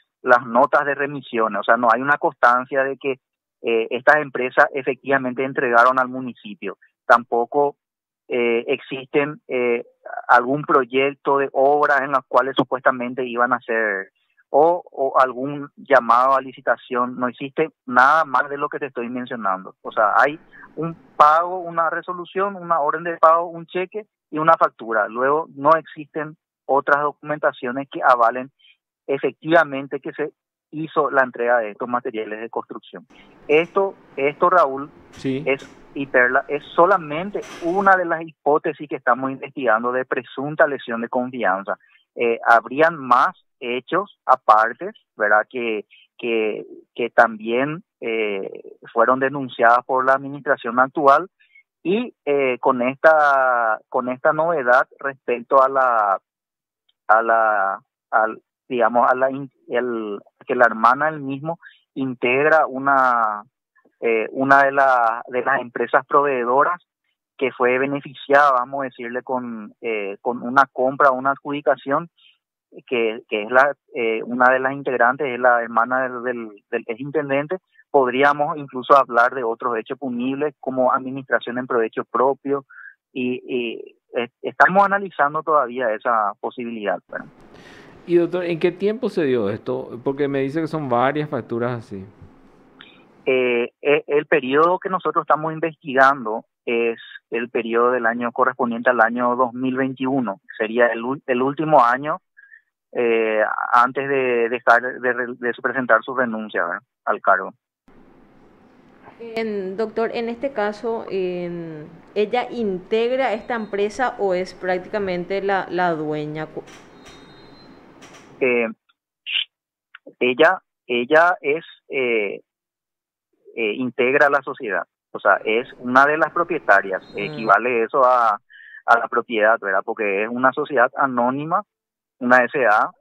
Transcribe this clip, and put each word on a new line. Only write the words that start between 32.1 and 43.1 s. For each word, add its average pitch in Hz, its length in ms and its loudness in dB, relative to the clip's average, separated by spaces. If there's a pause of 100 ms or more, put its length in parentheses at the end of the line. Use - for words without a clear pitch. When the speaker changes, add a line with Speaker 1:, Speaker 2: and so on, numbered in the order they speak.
Speaker 1:
de 113 100 -10
construcción. - 560 -12 (400)
Esto, 175 480 0 (220)
esto, 147 340 0
Raúl, 147 400 2 (220)
Speaker 2:
Sí. 131 340 -4
Speaker 1:
es, 135 220 -2 (260)
y 139 120 -8
Perla, 131 420 2
es 147 160 -6 (100)
solamente 180 640 0 (220)
una 190 340 4
de 180 80 0
las 165 180 -4
hipótesis 156 680 -2
que 151 80 -6
estamos 131 340 0
investigando 123 640 -2
de 127 120 -2
presunta 147 600 -2
lesión 120 340 -6
de 117 80 -6
confianza. 104 720 -4 (380)
Eh, 117 280 0
habrían 123 520 2
más 135 400 2 (240)